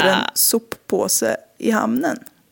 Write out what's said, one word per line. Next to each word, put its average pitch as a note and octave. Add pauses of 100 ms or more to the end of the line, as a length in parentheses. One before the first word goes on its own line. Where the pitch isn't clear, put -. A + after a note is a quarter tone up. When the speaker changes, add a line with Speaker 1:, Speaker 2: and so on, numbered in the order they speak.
Speaker 1:
en F#3+
Speaker 2:
Ah. -
Speaker 1:
soppåse - (200)
i A3+
hamnen. A3+ (320)